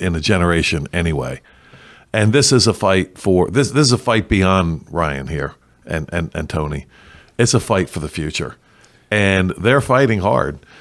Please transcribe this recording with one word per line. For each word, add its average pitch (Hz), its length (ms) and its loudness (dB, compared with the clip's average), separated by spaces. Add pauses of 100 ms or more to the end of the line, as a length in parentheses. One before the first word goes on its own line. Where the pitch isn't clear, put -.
in 87 140 -2
a 82 40 -4
generation 85 720 0
anyway." 71 500 -4 (720)
And 110 200 2
this 139 180 2
is 123 160 4
a 110 60 4
fight 95 440 0
for, 90 320 2
this, 120 220 0
this 143 160 2
is 123 60 2
a 120 40 4
fight 113 300 -2
beyond 92 640 2
Ryan 71 360 -4
here 69 260 -6 (320)
and, 78 260 -6
and, 82 220 -4
and 78 160 -8
Tony. 73 360 -4 (520)
It's 120 160 2
a 120 80 2
fight 95 280 0
for - 120 -10
the 76 80 -8
future. 76 460 -8 (540)
And 95 480 2
they're 120 220 2
fighting 123 400 2
hard. 92 400 -2 (220)